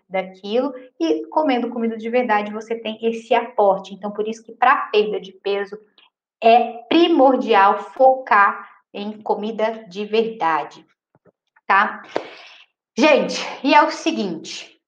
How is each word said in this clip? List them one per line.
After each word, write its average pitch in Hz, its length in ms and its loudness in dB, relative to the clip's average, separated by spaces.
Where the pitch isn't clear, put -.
daquilo, 202 640 -4
e 330 280 -2
comendo 254 420 -2
comida 226 280 -6
de 220 120 -10
verdade 214 420 -2
você 220 240 -10
tem 220 260 -12
esse 226 320 -4
aporte. 202 600 0
Então, 202 180 -12
por 214 160 -6
isso 226 160 -10
que - 80 -20
pra 254 240 2
perda 208 280 0
de 185 120 -14
peso 202 460 -8
é 226 460 4
primordial 254 880 4
focar 240 760 2
em 202 280 -12
comida 220 680 -4
de 196 180 -12
verdade, 165 800 -4
tá? 202 380 2
Gente, 233 440 2
e 285 100 2
é 302 80 6
o 311 100 0
seguinte - 840 -8